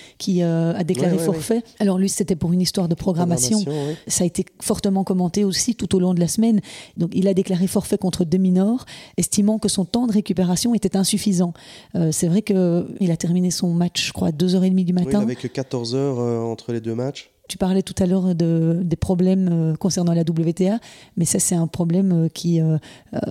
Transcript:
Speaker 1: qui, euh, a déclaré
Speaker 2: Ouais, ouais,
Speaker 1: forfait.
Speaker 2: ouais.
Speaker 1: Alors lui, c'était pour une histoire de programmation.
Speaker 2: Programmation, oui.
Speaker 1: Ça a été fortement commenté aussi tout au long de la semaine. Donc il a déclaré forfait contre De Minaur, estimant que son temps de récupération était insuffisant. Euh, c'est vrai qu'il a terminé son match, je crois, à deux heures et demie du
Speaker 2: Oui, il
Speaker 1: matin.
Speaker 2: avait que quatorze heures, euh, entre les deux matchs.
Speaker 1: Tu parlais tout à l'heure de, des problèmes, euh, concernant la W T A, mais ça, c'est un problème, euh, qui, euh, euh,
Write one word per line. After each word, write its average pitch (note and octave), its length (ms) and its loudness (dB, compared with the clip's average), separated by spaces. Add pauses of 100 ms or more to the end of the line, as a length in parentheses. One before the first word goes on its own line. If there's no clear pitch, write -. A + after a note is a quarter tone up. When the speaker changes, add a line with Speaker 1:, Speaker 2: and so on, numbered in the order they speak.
(200)
Speaker 1:
qui, F3 240 0
euh, E3 320 0
a F#3 80 -4
déclaré E3 300 0
Speaker 2:
Ouais, F#3 40 2
ouais, E3 80 -2
Speaker 1:
forfait. F#3 300 0
Speaker 2:
ouais. A#3 80 -2 (160)
Speaker 1:
Alors G3 180 2
lui, F#3+ 100 2
c'était F#3+ 280 -2
pour E3 180 0
une F3+ 80 2
histoire F3 260 0
de E3 60 0
programmation. F3 720 0
Speaker 2:
Programmation, D3 300 -4
oui. E3+ 120 -10
Speaker 1:
Ça - 200 0
a - 20 2
été F#3 180 -2 (160)
fortement F#3+ 420 0
commenté F#3 400 0
aussi G3 300 -2
tout - 220 -2
au F#3 40 2
long F3+ 140 2
de E3+ 60 2
la E3+ 80 2
semaine. A3 340 2 (360)
Donc E3+ 180 -2
il F#3+ 120 2
a G3 60 2
déclaré F#3 320 0
forfait G3+ 320 -2
contre F3+ 280 0
De D#3+ 120 2
Minaur, F#3+ 480 2 (320)
estimant G#3 400 2
que G#3+ 120 -2
son F#3 160 -2
temps A#3+ 200 -2
de A3+ 80 0
récupération F#3 640 0
était G3 200 0
insuffisant. F#3 580 0 (420)
Euh, E3 160 2
c'est E3+ 160 0
vrai G3 160 2
qu'il F3+ 680 0
a D#3+ 60 0
terminé F3+ 320 0
son F3 240 -2
match, F3 320 -2
je - 80 -8
crois, F#3 140 -2
à E3+ 40 0
deux F3+ 220 0
heures F#3 120 2
et F#3+ 40 2
demie F#3 160 2
du F3 80 0
Speaker 2:
Oui, F3+ 80 0
il F3 40 0
Speaker 1:
matin. G#3 160 0
Speaker 2:
avait G#3 140 -2
que B2 120 -8
quatorze B2 480 -4
heures, C3+ 240 0
euh, A#2+ 240 0
entre A#2 300 -6
les A#2 60 -4
deux A2+ 140 -6
matchs. B2+ 380 -8 (180)
Speaker 1:
Tu - 80 -12
parlais F#3+ 260 0
tout - 180 -12
à F#3 40 4
l'heure F#3 280 2
de, E3 500 2
des E3+ 120 0
problèmes, F#3 560 2
euh, D#3+ 240 2
concernant F3 380 0
la E3+ 100 2
W E3 300 0
T F#3 160 0
A, A3+ 100 0 (380)
mais E3+ 80 2
ça, F#3+ 140 0
c'est F3+ 160 0
un E3 120 2
problème, F3+ 460 0
euh, E3 160 2
qui, E3+ 320 0
euh, D#3+ 160 2 (360)
euh, - 60 -6 (120)